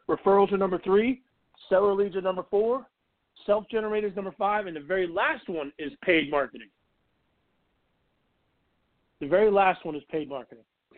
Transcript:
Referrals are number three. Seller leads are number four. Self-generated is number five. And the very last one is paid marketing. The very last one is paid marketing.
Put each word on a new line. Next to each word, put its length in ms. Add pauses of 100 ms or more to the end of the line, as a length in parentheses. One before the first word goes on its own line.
Referrals 440
are 60
number 220
three. 440 (440)
Seller 260
leads 220
are 60
number 280
four. 360 (640)
Self-generated 640
is 40
number 220
five. 300
And 80
the 60
very 260
last 420
one 300
is 120 (120)
paid 260
marketing. 400 (2500)
The 80
very 220
last 340
one 120
is 160
paid 180
marketing. 340 (340)